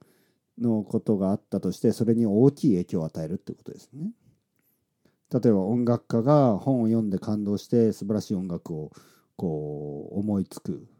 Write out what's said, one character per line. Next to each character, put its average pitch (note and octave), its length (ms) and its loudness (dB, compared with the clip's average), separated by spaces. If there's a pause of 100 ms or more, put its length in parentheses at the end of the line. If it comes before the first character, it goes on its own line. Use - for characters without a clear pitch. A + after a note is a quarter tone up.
(600)
の A2 240 0
こ A2+ 160 -2
と G#2+ 180 0
が F#2+ 140 0
あ G2+ 40 0
っ - 60 -6
た - 200 -6
と F#2 100 -2
し - 80 -10
て、 A2+ 140 2
そ - 100 -2
れ A2+ 120 2
に A#2 100 2
大 A2+ 260 6
き C#3 200 0
い - 0 -
影 F2+ 120 2
響 F2+ 180 -4
を D#2+ 40 -4
与 D#2+ 160 -8
え D#2 80 -6
る F2 60 -6
っ - 20 -6
て - 160 -12
こ - 100 -18
と - 80 -16
で - 80 -18
す - 140 -20
ね。 D#3+ 180 -10 (1200)
例 B2+ 180 2
え A2 40 6
ば F#2+ 120 2
音 A#2+ 200 0
楽 A#2 220 0
家 A#2 140 0
が C3 360 4
本 B2+ 240 0
を A2+ 60 2
読 A2+ 140 2
ん G#2+ 80 -2
で F#2+ 100 -2
感 G#2 260 -4
動 G2+ 120 0
し - 120 -10
て、 A2+ 240 4
素 - 120 -10
晴 G#2 100 -2
ら G#2 60 2
し - 100 -6
い G#2+ 40 -2
音 F#2 140 -4
楽 E2+ 240 -8
を D2+ 180 -10 (460)
こ D2 760 -6
う G2 60 -4
思 G2+ 220 0
い F2+ 40 -2
つ - 140 -18
く - 260 -10 (140)